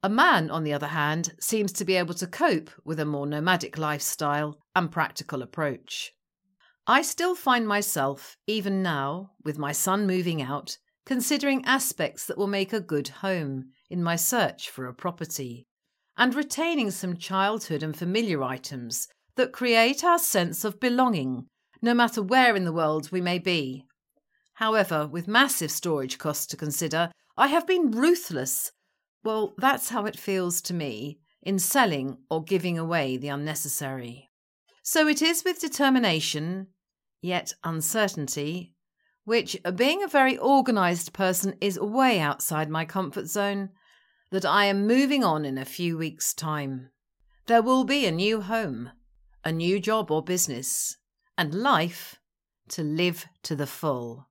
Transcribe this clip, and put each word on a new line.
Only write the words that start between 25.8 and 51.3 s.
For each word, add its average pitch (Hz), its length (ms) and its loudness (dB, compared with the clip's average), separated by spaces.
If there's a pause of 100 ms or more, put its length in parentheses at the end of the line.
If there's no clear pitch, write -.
costs 147 300 -4
to - 100 -10
consider, 160 560 -2 (240)
I 262 120 6
have 339 180 2
been 349 240 4
ruthless, 220 840 0 (500)
well, 220 360 -2
that's 262 320 0
how 220 160 -4
it 214 120 -8
feels 185 440 -2
to - 100 -6
me, 143 460 -6 (240)
in 196 160 0
selling 165 580 2 (140)
or 160 120 -2
giving 175 360 0
away 160 400 -2
the 139 100 -6
unnecessary. 139 1000 -6 (520)
So 311 240 4
it 302 140 2
is 330 240 0
with 359 160 0
determination, 190 1080 0 (520)
yet 175 320 -4 (100)
uncertainty, 165 1080 -2 (560)
which, 226 300 0 (180)
being 285 280 2
a 392 40 -2
very 262 320 4
organised 226 760 2
person, 190 440 0
is 196 220 -2
way 226 400 2
outside 156 480 -2
my 160 160 -2
comfort 170 420 -6
zone, 202 440 -2 (600)
that 190 140 -2
I 190 220 4
am 202 200 2
moving 262 380 4
on 156 220 2
in 135 100 -4
a 135 80 -4
few 170 320 -4
weeks' 160 380 -4
time. 139 560 -4 (560)
There 233 160 6
will 262 220 4
be 269 200 2
a 180 80 4
new 208 300 2
home, 180 480 -4 (520)
a - 80 -2
new 175 300 2
job 208 300 0
or 156 120 2
business, 165 760 -2 (400)